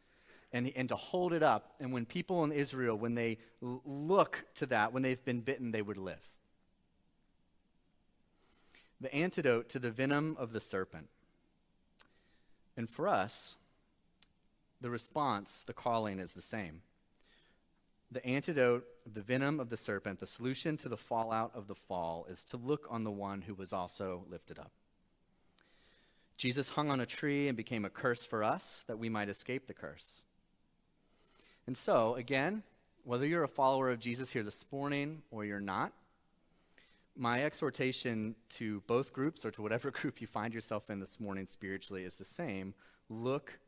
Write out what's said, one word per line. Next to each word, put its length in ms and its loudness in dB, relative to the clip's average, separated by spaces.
and, 220 0
and 140 0
to 60 2
hold 380 0
it 100 4
up. 360 4
And 140 -4
when 120 0
people 380 0
in 80 2
Israel, 460 2
when 180 0
they 220 2
l-, 220 -4
look 600 4
to 120 0
that, 260 4
when 100 2
they've 200 2
been 180 0
bitten, 300 -2
they 100 2
would 160 -4
live. 220 -6
The 140 -6
antidote 560 4
to 100 -4
the 120 0
venom 480 2
of 140 -4
the 60 -2
serpent. 480 -4
And 120 -4
for 180 -2
us, 500 0
the 100 -4
response, 720 0
the 100 -6
calling 460 2
is 140 -6
the 80 -10
same. 400 -6
The 140 -8
antidote, 600 4
the 100 -8
venom 380 2
of 100 -4
the 80 -2
serpent, 420 -4
the 80 -6
solution 500 -2
to 120 -8
the 80 -2
fallout 580 0
of 120 -10
the 80 -8
fall 540 -4
is 160 -8
to 120 -8
look 320 -2
on 140 -2
the 80 -2
one 300 -4
who 120 -10
was 180 -10
also 580 -4
lifted 300 -14
up. 120 -16
Jesus 340 0
hung 200 2
on 100 2
a 60 0
tree 420 0
and 80 0
became 300 -2
a 40 -4
curse 360 0
for 180 0
us 440 0
that 120 -6
we 80 -2
might 220 0
escape 380 -4
the 60 -10
curse. 520 -12
And 100 -2
so, 380 6
again, 480 2
whether 220 2
you're 180 4
a 40 4
follower 440 6
of 80 0
Jesus 320 -2
here 120 0
this 280 -4
morning 500 -2
or 140 -4
you're 140 -2
not, 340 0
my 280 2
exhortation 920 0
to 380 -4
both 260 2
groups 320 -2
or 60 -2
to 100 -12
whatever 300 -2
<laughs> 0 -
group 280 -4
you 80 -8
find 260 -4
yourself 360 -4
in 100 -4
this 200 -6
morning 260 -4
spiritually 580 -6
is 120 -6
the 100 -10
same. 480 -4
Look 580 -4